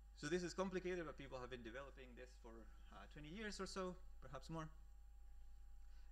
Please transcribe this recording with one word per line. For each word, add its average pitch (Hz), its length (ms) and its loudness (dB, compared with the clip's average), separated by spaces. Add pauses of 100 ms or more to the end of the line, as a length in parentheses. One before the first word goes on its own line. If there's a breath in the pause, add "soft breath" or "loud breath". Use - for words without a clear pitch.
(200)
So 147 80 4
this 180 160 8
is 170 80 4
complicated, 180 560 4
but 135 80 -2
people 135 240 -2
have 123 80 0
been 123 160 -2
developing 127 560 -4
this 127 240 -6
for, 117 80 -6 (400)
uh, 98 240 -8
twenty 151 160 -2
years 202 320 2
or - 20 4
so, 185 300 2 (240)
perhaps - 320 -2
more. 160 160 4 (1400 loud breath)